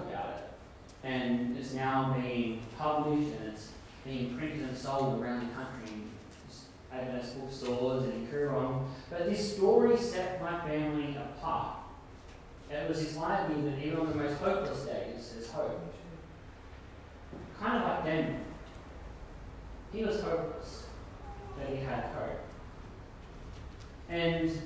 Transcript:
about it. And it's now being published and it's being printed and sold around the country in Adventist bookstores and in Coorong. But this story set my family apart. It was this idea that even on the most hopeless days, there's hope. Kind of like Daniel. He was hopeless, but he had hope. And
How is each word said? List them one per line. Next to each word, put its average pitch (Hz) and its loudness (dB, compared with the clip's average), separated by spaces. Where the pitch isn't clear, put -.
about - -4
it. - -10
And 120 2
it's - -4
now 131 4
being 120 2
published 151 4
and 107 -4
it's - -10
being 131 -2
printed 147 -2
and 127 -2
sold 135 2
around 120 0
the 120 -4
country 123 -6
in 107 -6
Adventist 123 -4
bookstores 131 2
and 113 2
in 117 -2
Coorong. 135 2
But 170 2
this 208 2
story 233 10
set 185 2
my 170 0
family 151 2
apart. 160 -2
It 147 0
was 156 2
this 156 -2
idea 160 2
that 143 0
even 160 2
on 160 2
the 151 2
most 147 2
hopeless 196 2
days, - -4
there's 226 -8
hope. - 0
Kind 226 2
of - 4
like - 2
Daniel. 156 2
He 220 0
was 202 4
hopeless, - -2
but 135 -4
he 135 0
had 123 0
hope. - -2
And 165 4